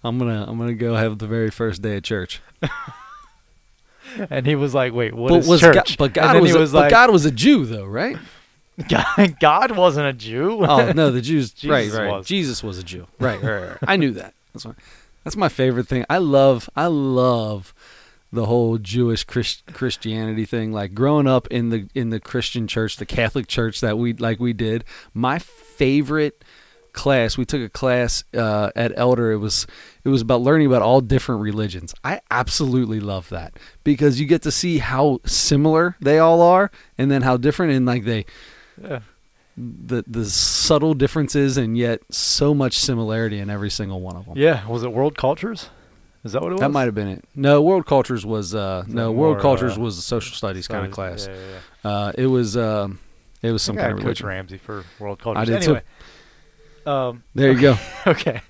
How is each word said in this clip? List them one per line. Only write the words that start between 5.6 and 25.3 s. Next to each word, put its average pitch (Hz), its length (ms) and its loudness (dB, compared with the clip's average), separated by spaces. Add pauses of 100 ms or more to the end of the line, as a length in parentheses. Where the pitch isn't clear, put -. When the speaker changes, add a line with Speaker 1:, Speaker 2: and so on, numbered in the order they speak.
Speaker 2:
church?" 165 140 10
Speaker 1:
God, - 240 2
but 147 80 2
Speaker 2:
And 110 80 -2
Speaker 1:
God - 200 4
Speaker 2:
then - 80 8
Speaker 1:
was 170 80 6
Speaker 2:
he 165 60 6
Speaker 1:
a, 160 40 8
Speaker 2:
was 151 120 2
Speaker 1:
but 156 60 6
Speaker 2:
like, 147 120 6
Speaker 1:
God 233 200 8
was 175 160 6
a 151 40 4
Jew, 156 340 4
though, 110 200 -8
right? 127 320 -6 (360)
Speaker 2:
<laughs> - 360 -16
God, 175 500 2
God 202 380 4
wasn't 151 320 4
a 135 40 -2
Jew. 131 540 -2
Speaker 1:
Oh, 208 260 4
no, 151 200 4
the 123 80 -2
Jews, 131 320 -2
Speaker 2:
<laughs> - 0 -
Jesus - 180 -8
Speaker 1:
right, 113 220 0
right. 107 180 -2
Speaker 2:
was. 95 160 -6
Speaker 1:
Jesus 160 360 -4
was 98 160 -8
a 92 40 -12
Jew. 87 240 -16 (140)
Right, 113 220 -4
right, 101 260 -4
right. - 180 -16
I 190 100 2
knew 147 160 2
that. - 220 -12 (180)
That's - 120 -18
my, 113 80 -16 (500)
that's - 140 -10
my 196 120 0
favorite 127 380 0
thing. 123 240 -2
I 165 80 0
love, 139 560 4
I 156 120 -2
love 127 840 0 (600)
the 113 140 -2
whole 117 320 2
Jewish 113 460 -2
Chris-, - 380 -6 (100)
Christianity 110 720 -4
thing. 110 280 -4
Like, 104 220 -6
growing 139 340 2
up 131 200 2
in 117 200 -2
the, 110 260 -4
in 117 160 -2
the 113 100 -4
Christian 120 460 -6
church, 110 300 -4
the 101 100 -12
Catholic 113 400 -2
church 113 340 -4
that 110 180 -2
we, 120 160 -2
like 113 260 -4
we 123 140 -2
did, 113 280 -4 (320)
my 127 240 -2